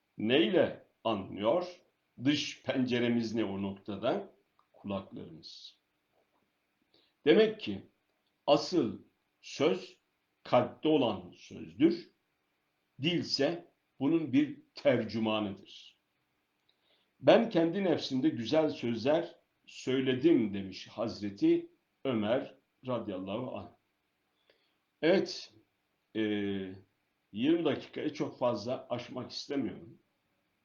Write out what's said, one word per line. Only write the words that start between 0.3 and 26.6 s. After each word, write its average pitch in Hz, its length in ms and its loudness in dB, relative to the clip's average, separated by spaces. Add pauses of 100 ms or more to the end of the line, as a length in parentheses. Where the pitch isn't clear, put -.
anlıyor? 107 760 -2 (440)
Dış - 400 -2
penceremiz 117 720 0
ne 110 100 0
o 98 160 -4
noktada? 104 720 -4 (400)
Kulaklarımız. - 1080 -12 (1500)
Demek 214 340 6
ki - 300 -8 (580)
asıl 147 540 2 (400)
söz - 560 -2 (460)
kalpte - 440 0
olan 113 440 2
sözdür. 95 800 0 (880)
Dilse 151 680 -2 (280)
bunun 147 340 0
bir 143 260 0 (160)
tercümanıdır. 110 1200 -2 (1200)
"Ben 180 300 6
kendi 170 340 2
nefsimde 147 460 0
güzel 131 400 0
sözler 123 640 -2 (300)
söyledim." 131 880 2
demiş 95 340 -8
Hazreti 110 840 -2 (320)
Ömer 123 520 0 (320)
radıyallahu 104 680 -6
anh. 101 140 -14 (1300)
Evet, - 520 2 (640)
e, 110 60 -2 (1120)